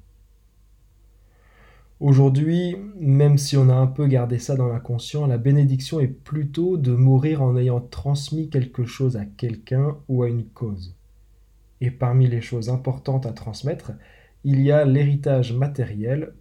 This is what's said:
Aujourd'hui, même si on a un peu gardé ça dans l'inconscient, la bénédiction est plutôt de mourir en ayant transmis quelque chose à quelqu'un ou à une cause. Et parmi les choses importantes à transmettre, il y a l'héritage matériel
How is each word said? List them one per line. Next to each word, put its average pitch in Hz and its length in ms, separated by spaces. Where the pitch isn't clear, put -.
Aujourd'hui, 147 760
même 143 400
si - 180
on 131 120
a 127 40
un 131 140
peu 139 180
gardé 123 320
ça 139 180
dans 127 120
l'inconscient, 120 580
la 120 140
bénédiction 139 600
est 131 80
plutôt 151 720
de 127 160
mourir 135 480
en 127 160
ayant 123 240
transmis 143 680
quelque 127 360
chose 123 320
à 101 80
quelqu'un 127 720
ou 127 140
à 120 80
une 117 160
cause. 90 500
Et 123 80
parmi 127 380
les 120 140
choses 113 280
importantes 131 560
à 110 80
transmettre, 120 600
il 139 180
y 143 100
a 147 140
l'héritage 139 680
matériel 127 880